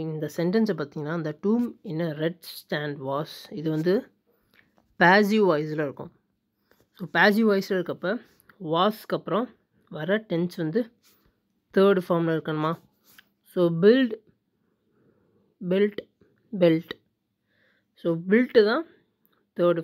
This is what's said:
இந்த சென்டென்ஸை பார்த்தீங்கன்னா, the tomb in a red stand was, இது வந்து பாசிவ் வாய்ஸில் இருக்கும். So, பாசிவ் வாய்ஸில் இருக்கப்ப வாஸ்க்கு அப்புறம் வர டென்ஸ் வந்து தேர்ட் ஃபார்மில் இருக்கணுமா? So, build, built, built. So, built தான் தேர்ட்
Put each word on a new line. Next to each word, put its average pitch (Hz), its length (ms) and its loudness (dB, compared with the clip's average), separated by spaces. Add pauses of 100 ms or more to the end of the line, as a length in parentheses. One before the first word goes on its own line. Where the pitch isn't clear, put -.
இந்த 156 220 -6 (100)
சென்டென்ஸை 190 420 0
பார்த்தீங்கன்னா, 151 360 -8 (120)
the 151 80 -6 (100)
tomb 233 220 0 (240)
in 160 160 -4
a 160 40 -4 (120)
red 170 160 -4 (220)
stand 147 360 -8 (140)
was, 147 200 -6 (280)
இது 160 180 -6
வந்து 175 180 0 (1040)
பாசிவ் 202 500 6
வாய்ஸில் 156 360 -2
இருக்கும். 135 260 -12 (880)
So, 190 60 -12 (100)
பாசிவ் 208 360 4
வாய்ஸில் 196 280 0
இருக்கப்ப 170 320 -6 (600)
வாஸ்க்கு 190 460 0
அப்புறம் 202 280 -4 (440)
வர 165 280 -2 (140)
டென்ஸ் 175 300 -4
வந்து 165 200 -2 (920)
தேர்ட் 190 320 4
ஃபார்மில் 170 300 0
இருக்கணுமா? 156 360 -4 (840)
So, 185 40 2 (240)
build, 247 260 4 (1500)
built, 196 360 0 (560)
built. 170 380 2 (1120)
So, 175 60 0 (200)
built 247 260 2 (120)
தான் 294 160 -2 (720)
தேர்ட் 175 280 0